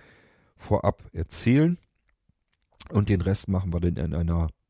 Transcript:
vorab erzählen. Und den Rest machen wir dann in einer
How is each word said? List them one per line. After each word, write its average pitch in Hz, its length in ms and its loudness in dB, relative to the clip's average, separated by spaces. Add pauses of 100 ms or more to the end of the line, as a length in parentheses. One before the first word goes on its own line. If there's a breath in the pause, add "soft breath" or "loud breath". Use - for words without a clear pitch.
(560 soft breath)
vorab - 560 -2
erzählen. 143 640 2 (1120)
Und 104 180 2
den 95 140 2
Rest 98 260 -2
machen 92 240 -2
wir 87 80 -2
dann 87 160 0
in 78 180 -4
einer 85 340 0 (220)